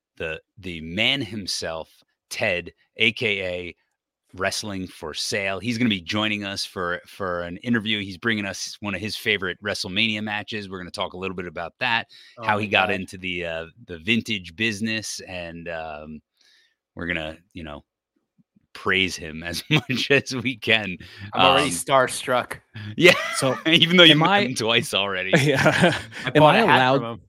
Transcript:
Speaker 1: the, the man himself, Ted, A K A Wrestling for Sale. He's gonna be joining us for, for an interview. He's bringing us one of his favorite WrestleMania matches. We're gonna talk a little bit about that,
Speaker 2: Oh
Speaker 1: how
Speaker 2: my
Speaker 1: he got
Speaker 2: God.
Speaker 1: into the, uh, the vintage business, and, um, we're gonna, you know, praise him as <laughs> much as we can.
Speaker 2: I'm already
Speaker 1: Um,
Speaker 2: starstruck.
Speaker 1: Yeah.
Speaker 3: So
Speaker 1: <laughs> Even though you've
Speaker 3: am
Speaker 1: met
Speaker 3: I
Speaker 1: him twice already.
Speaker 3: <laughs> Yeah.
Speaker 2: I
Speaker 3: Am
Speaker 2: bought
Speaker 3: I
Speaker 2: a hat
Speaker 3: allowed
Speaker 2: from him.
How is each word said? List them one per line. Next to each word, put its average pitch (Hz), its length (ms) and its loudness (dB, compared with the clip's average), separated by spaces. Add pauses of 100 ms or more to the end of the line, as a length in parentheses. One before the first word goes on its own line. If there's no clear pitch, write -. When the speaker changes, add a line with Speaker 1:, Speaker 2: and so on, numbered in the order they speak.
(180)
Speaker 1:
the, 80 240 -8 (160)
the 90 240 -10
man 110 400 0
himself, 87 680 -8 (400)
Ted, 87 440 -2 (240)
A 113 160 2
K 101 320 -2
A 90 300 -6 (580)
Wrestling 95 540 -4
for 78 260 -12
Sale. 98 460 -4
He's 113 180 -4
gonna 120 120 2
be 98 120 0
joining 104 420 -2
us 98 220 -6
for, 87 420 -4
for 87 360 -6
an 87 140 -8
interview. 110 460 0
He's 95 140 -10
bringing 107 280 -4
us - 360 -10
one 104 120 -6
of 90 60 -4
his 101 160 -6
favorite 95 480 -2
WrestleMania 107 580 -2
matches. 104 480 -8
We're 92 100 -10
gonna 87 120 -12
talk 90 220 -6
a 92 40 -14
little 92 180 -6
bit 90 120 -8
about 82 320 -10
that, 117 280 -2 (300)
Speaker 2:
Oh 117 80 -16
Speaker 1:
how 107 120 2
Speaker 2:
my 107 60 -2
Speaker 1:
he 107 40 -6
got 98 220 4
Speaker 2:
God. 98 60 0
Speaker 1:
into 95 220 -8
the, 90 280 -6
uh, 82 200 -6 (200)
the 87 140 -12
vintage 98 580 -2
business, 110 640 -4
and, 85 480 -10
um, 78 520 -10 (720)
we're 85 140 -8
gonna, 80 300 -6 (160)
you 87 100 -12
know, 73 200 -14 (920)
praise 95 420 2
him 80 280 -10
as 85 220 -6
<laughs> - 40 -8
much 135 420 0
as 135 240 2
we 120 220 -4
can. 107 400 0 (360)
Speaker 2:
I'm - 80 2
already 90 260 6
Speaker 1:
Um, - 40 -2
Speaker 2:
starstruck. 127 880 0 (380)
Speaker 1:
Yeah. 175 160 8 (240)
Speaker 3:
So 131 240 0
Speaker 1:
<laughs> - 60 -4
Even 170 300 4
though 175 60 12
you've 160 100 12
Speaker 3:
am 147 60 4
Speaker 1:
met 165 100 4
Speaker 3:
I 202 120 4
Speaker 1:
him 131 140 -2
twice 117 400 2
already. 95 380 -2
Speaker 3:
<laughs> 120 40 6
Yeah. 147 580 4 (300)
Speaker 2:
I 131 100 -4
Speaker 3:
Am 147 60 8
Speaker 2:
bought 151 140 10
Speaker 3:
I 220 40 6
Speaker 2:
a 233 60 4
hat 151 100 6
Speaker 3:
allowed 131 260 4
Speaker 2:
from 117 120 -6
him. 113 160 -14